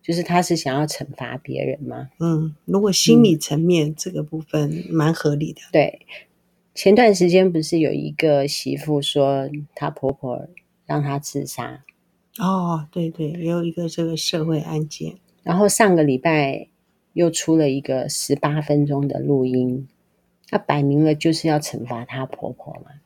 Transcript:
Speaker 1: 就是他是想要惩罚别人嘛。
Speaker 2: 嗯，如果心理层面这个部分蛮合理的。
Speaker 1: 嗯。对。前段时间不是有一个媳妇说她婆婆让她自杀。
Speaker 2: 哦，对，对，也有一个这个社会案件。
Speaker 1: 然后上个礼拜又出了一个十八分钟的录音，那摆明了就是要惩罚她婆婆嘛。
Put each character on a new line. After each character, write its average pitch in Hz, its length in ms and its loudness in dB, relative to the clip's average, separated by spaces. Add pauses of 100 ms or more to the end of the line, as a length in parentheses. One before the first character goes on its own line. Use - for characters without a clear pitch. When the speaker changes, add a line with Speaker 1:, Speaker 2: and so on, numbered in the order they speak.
Speaker 1:
就 170 100 -4
是 170 80 0
他 175 220 2
是 170 120 0
想 139 240 -2
要 151 60 2
惩 151 180 -8 (140)
罚 123 200 -10
别 135 280 -6
人 135 160 -4
嘛。 123 280 -10 (100)
Speaker 2:
嗯， 160 340 -2 (120)
如 185 140 0
果 208 120 2
心 233 320 6
理 185 120 6
层 147 240 -2
面 160 360 2
这 - 160 -10
个 156 100 -6
部 156 180 -8
分 156 520 -4
蛮 160 200 2
合 151 220 0
理 147 180 -4
的。 - 100 -18
Speaker 1:
嗯。 - 100 -16
对。 - 280 2 (760)
前 - 180 6
段 214 220 8
时 180 120 4
间 185 240 6
不 165 80 0
是 160 200 -2
有 147 120 2
一 147 200 -4
个 147 360 2
媳 139 300 -6
妇 143 240 -2
说 139 480 0 (240)
她 151 160 -6
婆 139 220 -4
婆 135 360 -8 (380)
让 147 160 -2
她 139 160 -4
自 143 300 -6
杀。 127 360 -12 (540)
Speaker 2:
哦， 175 540 -2
对， 165 180 -4
对， 160 200 -6
也 170 200 -4
有 170 140 -2
一 170 80 -4
个 165 180 -6
这 165 160 -4
个 165 100 -4
社 160 300 -4
会 160 140 0
案 156 280 -4
件。 156 280 -12 (260)
Speaker 1:
然 170 160 0
后 208 100 4
上 196 280 2
个 160 80 4
礼 135 160 2
拜 170 480 0 (460)
又 170 180 2
出 160 240 0
了 151 160 2
一 135 100 -2
个 131 260 -4
十 - 280 -2
八 147 260 -2
分 147 240 2
钟 143 220 -2
的 135 120 -4
录 135 260 0
音， 127 420 -2 (640)
那 - 80 -2
摆 143 240 0
明 143 200 4
了 156 120 4
就 160 180 0
是 156 140 -2
要 151 120 2
惩 - 260 -8
罚 120 200 -10
她 131 220 -8
婆 - 240 -10
婆 - 220 -16 (120)
嘛。 - 60 -20 (140)